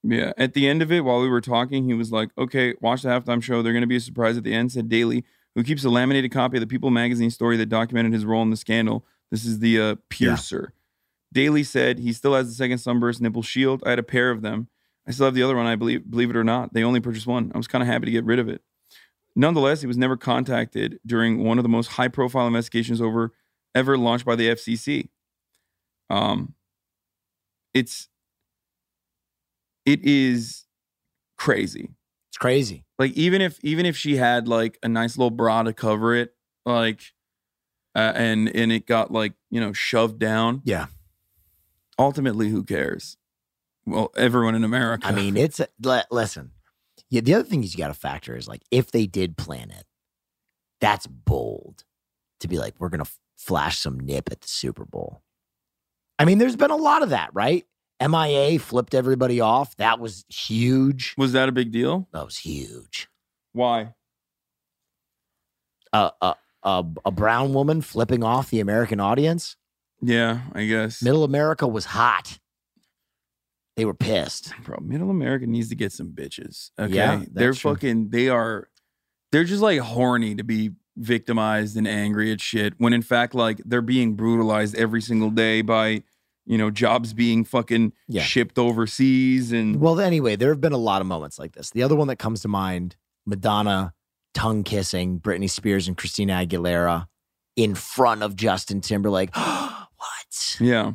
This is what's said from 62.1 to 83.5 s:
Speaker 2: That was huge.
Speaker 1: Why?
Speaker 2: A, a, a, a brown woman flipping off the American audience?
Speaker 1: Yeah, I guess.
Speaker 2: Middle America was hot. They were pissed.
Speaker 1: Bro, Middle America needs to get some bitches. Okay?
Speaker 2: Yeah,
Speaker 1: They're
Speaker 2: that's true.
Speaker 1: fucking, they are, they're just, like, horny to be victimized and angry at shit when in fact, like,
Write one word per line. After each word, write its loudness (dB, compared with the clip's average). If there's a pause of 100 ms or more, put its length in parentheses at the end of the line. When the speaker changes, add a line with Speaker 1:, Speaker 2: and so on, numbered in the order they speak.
Speaker 2:
That -10
was -14
huge. -12 (440)
Speaker 1:
Why? -2 (2000)
Speaker 2:
A, 4
a, 2 (280)
a, 0 (220)
a -10
brown 2
woman 2
flipping -2
off 0
the 0
American 0
audience? 0 (440)
Speaker 1:
Yeah, 2 (100)
I -4
guess. -2
Speaker 2:
Middle 4
America 0
was -4
hot. 0 (1400)
They 0
were -2
pissed. -4 (120)
Speaker 1:
Bro, -12
Middle -4
America -2
needs -2
to -8
get -4
some -12
bitches. -14
Okay? -2
Speaker 2:
Yeah, 2
Speaker 1:
They're 2
Speaker 2:
that's -6
true. 0
Speaker 1:
fucking, -2
they 2
are, -2 (640)
they're 6
just, 0
like, 4
horny 0
to -6
be 0 (260)
victimized 0
and 0
angry 0
at -6
shit -2
when 4
in 2
fact, 0
like, 0